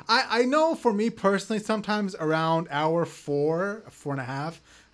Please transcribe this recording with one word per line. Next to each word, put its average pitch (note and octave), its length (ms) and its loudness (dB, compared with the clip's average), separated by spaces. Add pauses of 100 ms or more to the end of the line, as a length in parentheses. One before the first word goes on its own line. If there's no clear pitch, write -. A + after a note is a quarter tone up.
I, A#3 200 4
I A3+ 160 2
know D#4 300 2
for A#3 180 2
me G#3 160 0
personally, G3+ 500 0
sometimes G#3 560 -2
around D#3+ 560 2
hour D#3 360 2
four, E3 840 -2
four - 240 -8
and C3+ 80 -4
a B2+ 40 -6
half, C#3+ 360 -8 (340)